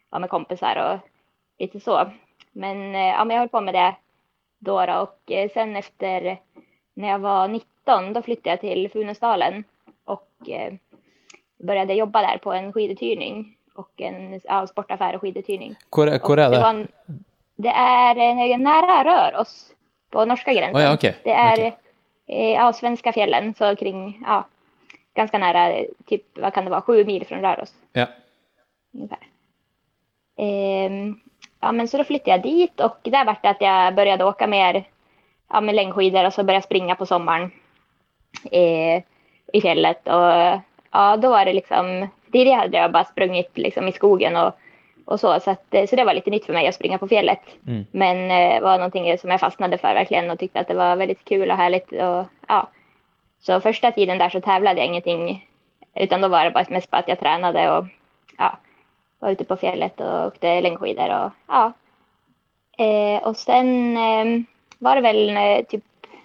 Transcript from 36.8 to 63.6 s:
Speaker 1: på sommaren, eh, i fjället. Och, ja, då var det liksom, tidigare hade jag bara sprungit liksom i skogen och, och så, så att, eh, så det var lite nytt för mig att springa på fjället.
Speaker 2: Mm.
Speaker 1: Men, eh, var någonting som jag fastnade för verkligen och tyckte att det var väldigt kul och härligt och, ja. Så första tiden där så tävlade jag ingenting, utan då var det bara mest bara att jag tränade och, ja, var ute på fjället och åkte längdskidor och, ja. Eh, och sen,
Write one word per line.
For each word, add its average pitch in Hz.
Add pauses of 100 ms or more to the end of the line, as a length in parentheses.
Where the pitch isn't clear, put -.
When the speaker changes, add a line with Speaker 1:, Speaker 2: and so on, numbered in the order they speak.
Speaker 1:
på 190
sommaren, 175 (1000)
eh, 165 (500)
i 208
fjället. 165
Och, 175 (300)
ja, 202
då 240
var 208
det 185
liksom, 185 (240)
tidigare 254
hade 180
jag 170
bara 175
sprungit 180
liksom -
i 190
skogen 185
och, 170 (540)
och 214
så, 185
så 202
att, -
eh, 202
så 247
det 254
var 196
lite -
nytt 208
för -
mig 165
att 180
springa 180
på 196
fjället. 196 (260)
Speaker 2:
Mm. 110
Speaker 1:
Men, 185
eh, 180
var 190
någonting 180
som 180
jag 180
fastnade 180
för 190
verkligen 170
och 170
tyckte -
att 180
det 180
var 180
väldigt 190
kul 190
och 185
härligt 180
och, 180 (220)
ja. - (720)
Så 180
första 220
tiden 185
där 180
så 185
tävlade 190
jag 127
ingenting, 175 (480)
utan 190
då 196
var 175
det 165
bara 180
mest 180
bara -
att 180
jag 180
tränade 165
och, 180 (520)
ja, - (600)
var -
ute 196
på 185
fjället -
och 170
åkte 170
längdskidor -
och, 202 (160)
ja. 233 (1040)
Eh, 208
och 220
sen, 247